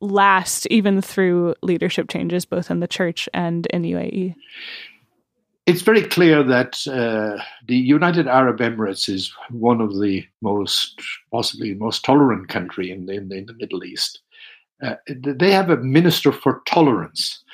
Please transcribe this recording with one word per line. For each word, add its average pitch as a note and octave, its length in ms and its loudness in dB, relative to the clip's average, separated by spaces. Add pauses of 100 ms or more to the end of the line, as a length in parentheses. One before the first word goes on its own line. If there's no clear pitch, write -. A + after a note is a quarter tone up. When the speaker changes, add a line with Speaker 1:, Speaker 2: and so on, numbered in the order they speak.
Speaker 1:
last G3 680 2
even G3 300 4
through F3 600 2
leadership F3 480 -2
changes F3 360 -4
both F3 260 -4
in E3+ 80 -2
the F3 80 -4
church - 440 -4
and E3+ 360 -2
in F3 160 -2
U F3 160 -2
A F3 60 -4
E. F#3 300 -4 (1300)
Speaker 2:
It's F3 160 2
very A3 220 4
clear D#3+ 400 4
that, B2+ 440 0
uh, A2 560 -2 (240)
the B2 80 0
United D3 500 2
Arab B2+ 340 2
Emirates A2 500 -4
is F#2+ 240 -6 (160)
one A#2 320 0
of G2+ 180 -2
the G2 240 0 (180)
most, G2+ 560 -4 (320)
possibly A2+ 440 -6
most G#2+ 320 -6
tolerant B2+ 420 4
country F#2 420 -6
in, F#2 200 -12
in, G2 240 -8
in G2 140 -10
the A2+ 120 -20
Middle F#2+ 240 -8
East. - 380 -8 (600)
Uh, B2+ 140 -6 (120)
th-, C3 300 -6
they F3+ 140 4
have F#3+ 180 4
a D#3+ 60 6
minister C#3 560 4
for - 340 -2
tolerance. - 800 0 (100)